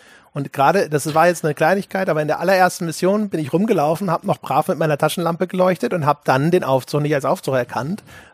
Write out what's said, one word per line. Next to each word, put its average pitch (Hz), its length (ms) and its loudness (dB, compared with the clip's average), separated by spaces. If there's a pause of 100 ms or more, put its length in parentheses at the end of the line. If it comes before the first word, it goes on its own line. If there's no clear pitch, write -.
(320)
Und 143 200 -8
gerade, 151 380 2
das 147 240 -2
war 160 140 4
jetzt 175 160 -2
eine 151 100 -2
Kleinigkeit, 185 560 0
aber 156 100 0
in 151 80 -2
der 147 120 -2
allerersten 180 440 2
Mission 196 460 -2
bin 170 100 -4
ich 151 140 -6
rumgelaufen, 175 560 0
hab 160 140 -2
noch 180 140 -2
brav 139 300 -2
mit - 100 -2
meiner 151 200 0
Taschenlampe 165 480 0
geleuchtet 185 480 0
und 165 100 -2
hab 143 220 0
dann 139 240 2
den 180 120 4
Aufzug 131 380 0
nicht 147 140 0
als 139 100 -2
Aufzug 143 300 -2
erkannt, 131 480 -4 (320)